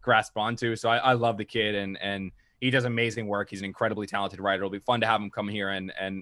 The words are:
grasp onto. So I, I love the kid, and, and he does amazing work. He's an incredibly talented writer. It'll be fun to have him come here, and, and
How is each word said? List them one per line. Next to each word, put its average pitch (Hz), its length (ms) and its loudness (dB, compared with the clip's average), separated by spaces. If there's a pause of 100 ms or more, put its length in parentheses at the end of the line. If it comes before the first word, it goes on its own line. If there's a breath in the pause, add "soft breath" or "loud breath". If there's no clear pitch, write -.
grasp 110 360 2
onto. 113 380 -2
So 113 140 0
I, 117 80 6
I 131 160 6
love 117 240 2
the 107 80 -4
kid, 107 280 0
and, 98 280 -4
and 98 320 -4 (260)
he 127 100 0
does 127 140 4
amazing 117 440 -2
work. 101 220 -2
He's 98 120 -8
an 101 40 -6
incredibly 104 420 -2
talented 98 340 -4
writer. 98 220 2
It'll 98 60 -2
be 98 100 -6
fun 120 200 2
to 110 80 2
have 110 140 4
him 101 80 -8
come 104 180 -6
here, 104 220 -4
and, 92 280 -6
and 95 240 -6